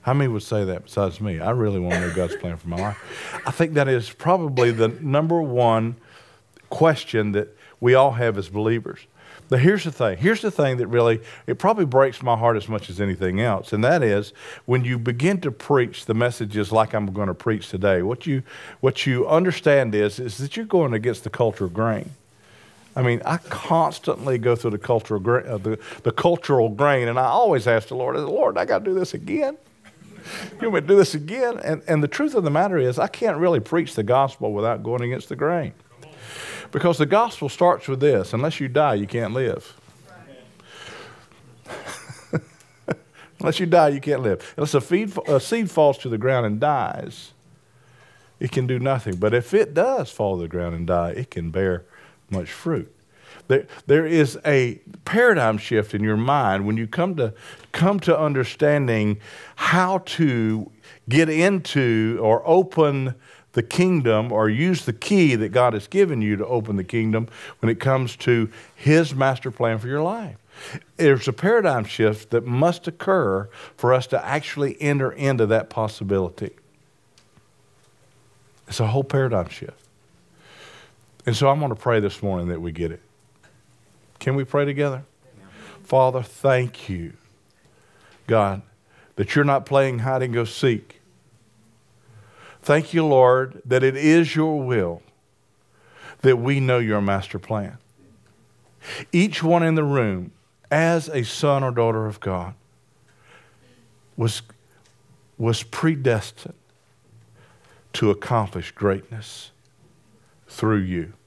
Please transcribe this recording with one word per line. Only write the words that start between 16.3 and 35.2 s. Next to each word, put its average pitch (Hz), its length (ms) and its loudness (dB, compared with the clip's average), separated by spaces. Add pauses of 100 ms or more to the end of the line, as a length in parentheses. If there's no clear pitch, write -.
like 110 220 2
I'm 104 180 -2
gonna 95 220 -4
preach 110 340 -4
today, 95 340 2
what 120 240 -4
you, 135 160 -2 (380)
what - 260 0
you 123 220 0
understand 147 680 2
is, 104 240 0
is 123 200 -8
that 139 180 -8
you're 226 100 -8
going 160 280 2
against 110 280 -2
the 107 80 -10
cultural 101 400 -2
grain. 107 400 -4 (840)
I 135 60 0
mean, 120 220 0
I 165 120 -2
constantly 151 1000 -2
go 117 180 2
through 117 140 -4
the 101 80 -6
cultural 110 420 -2
gra-, 117 260 0
uh, 117 120 -6
the, 107 200 -4 (240)
the 120 100 -2
cultural 143 560 0
grain, 127 380 0
and 117 100 -2
I 131 100 0
always 143 420 2
ask 113 180 2
the 127 80 -12
Lord, 127 220 -4
"Lord, 147 420 -2
I 180 60 0
gotta 202 200 -2
do 190 100 -2
this 185 200 -4
again? 285 420 -4 (1040)
You 233 100 -2
want 202 40 -2
me 165 60 2
to 143 80 -8
do 196 80 8
this 190 180 6
again?" 220 440 -4
And, - 280 -4
and 151 160 2
the 160 60 0
truth 285 260 -2
of 214 80 4
the 151 80 0
matter 175 280 2
is, 127 200 0
I 196 80 2
can't 202 300 -2
really 165 240 2
preach 160 340 -4
the 110 80 -2
gospel 123 500 0
without 107 300 -2
going 120 200 -4
against 123 260 -8